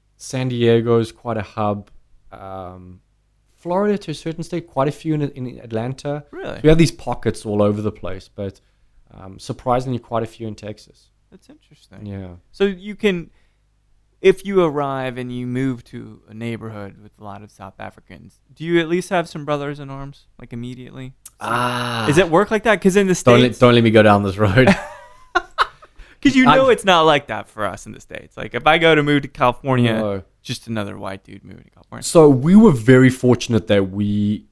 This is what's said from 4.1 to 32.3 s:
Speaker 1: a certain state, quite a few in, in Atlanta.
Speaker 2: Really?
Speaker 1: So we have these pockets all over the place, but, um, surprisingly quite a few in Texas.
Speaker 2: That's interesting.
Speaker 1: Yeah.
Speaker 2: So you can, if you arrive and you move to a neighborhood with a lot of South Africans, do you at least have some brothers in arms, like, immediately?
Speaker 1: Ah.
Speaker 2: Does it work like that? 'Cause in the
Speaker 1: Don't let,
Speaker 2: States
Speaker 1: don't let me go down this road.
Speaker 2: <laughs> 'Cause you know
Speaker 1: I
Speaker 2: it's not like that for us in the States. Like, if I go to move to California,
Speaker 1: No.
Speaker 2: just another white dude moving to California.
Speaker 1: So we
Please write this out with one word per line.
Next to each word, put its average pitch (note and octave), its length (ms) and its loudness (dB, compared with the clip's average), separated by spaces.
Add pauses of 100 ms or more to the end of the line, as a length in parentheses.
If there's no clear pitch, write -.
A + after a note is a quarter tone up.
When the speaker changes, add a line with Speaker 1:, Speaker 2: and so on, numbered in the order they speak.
Speaker 1:
a - 20 -6
certain E3 300 -10
state, E3+ 240 -10
quite C#3 200 -2
a D3 40 -2
few D#3 220 -6
in, D3+ 80 -2
in B2+ 380 -8
Atlanta. B2 720 -8
Speaker 2:
Really? F#4 240 -12
Speaker 1:
So - 80 -14
we D3 60 6
have D#3+ 80 8
these E3 160 4
pockets - 520 -6
all G#2 160 -2
over G#2 200 0
the G#2 100 -4
place, F#2 420 -14
but, G2+ 280 -12 (500)
um, F#2+ 260 -20
surprisingly B2 600 -4
quite A2+ 240 -6
a A2 40 -10
few A2+ 200 -14
in G#2+ 80 -12
Texas. - 540 -20 (200)
Speaker 2:
That's - 200 -20
interesting. G#2+ 560 -20
Speaker 1:
Yeah. F#2+ 300 -14 (180)
Speaker 2:
So G3 100 -4
you G3 320 -6
can, F#3 360 -4 (880)
if F#3+ 240 2
you G3 180 0
arrive C#3 540 -4
and B2+ 180 -10
you B2 100 -8
move B2 400 -6
to A2 440 -20
a G#2 40 -20
neighborhood A2 680 -12
with G#2 160 -20
a G#2 60 -20
lot G2+ 180 -16
of G2+ 80 -20
South G2 280 -20
Africans, - 600 -20 (140)
do D3+ 100 -18
you E3+ 160 0
at D#3+ 80 -4
least F3+ 220 -4
have E3+ 180 -4
some D3+ 160 -14
brothers C#3+ 380 -8
in C#3 80 -16
arms, C#3 380 -18 (120)
like, B2 140 -20
immediately? B2 640 -16 (260)
Speaker 1:
Ah. A#2+ 680 -4
Speaker 2:
Does C#3+ 100 2
it F3+ 120 2
work F#3 220 0
like G#3 120 -4
that? G#3 160 0
'Cause F#3 160 0
in G3+ 120 2
the F#3 60 2 (120)
Speaker 1:
Don't A#2+ 160 6
let, B2+ 60 4
Speaker 2:
States G#2+ 120 -6
Speaker 1:
don't A#2+ 160 6
let A#2 80 4
me A2+ 80 4
go A2 120 6
down G2+ 200 4
this G2 140 -4
road. A2 320 4 (140)
Speaker 2:
<laughs> - 40 -14 (1300)
'Cause - 140 4
you C4 80 4
know C4 240 4
Speaker 1:
I A#3+ 60 6
Speaker 2:
it's - 100 -4
not F3+ 200 4
like D3+ 240 2
that A2 200 -10
for G#2+ 180 -8
us F#2+ 200 -8
in G#2+ 80 -18
the - 80 -20
States. - 340 -20
Like, - 180 -12
if - 140 0
I D#3+ 100 4
go E3 160 4
to D3+ 80 4
move C#3+ 200 2
to C#3 80 -12
California, B2 640 0
Speaker 1:
No. G#2 300 -4 (180)
Speaker 2:
just - 260 -12
another G2+ 300 -10
white G2 260 -14
dude G2+ 220 -20
moving F2+ 180 -20
to - 60 -20
California. - 340 -20
Speaker 1:
So D#3 260 6
we C#3+ 280 6